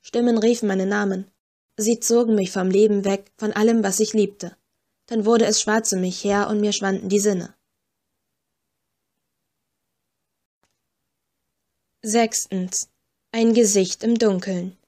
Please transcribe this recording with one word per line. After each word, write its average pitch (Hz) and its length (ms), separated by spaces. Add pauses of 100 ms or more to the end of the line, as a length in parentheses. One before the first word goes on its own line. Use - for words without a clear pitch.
Stimmen 240 380
riefen 226 300
meine 190 180
Namen. 196 440 (460)
Sie 220 240
zogen 233 340
mich 190 160
vom 185 200
Leben 202 340
weg, 196 320
von 214 160
allem, 226 300
was 196 180
ich 214 140
liebte. 202 420 (500)
Dann 220 200
wurde 233 180
es 214 160
schwarz 220 320
um 185 80
mich 180 240
her 202 240
und 208 120
mir 208 120
schwanden 196 380
die 202 100
Sinne. 196 340 (4000)
Sechstens. 214 840 (440)
Ein 226 200
Gesicht 202 500
im 233 140
Dunkeln. 190 720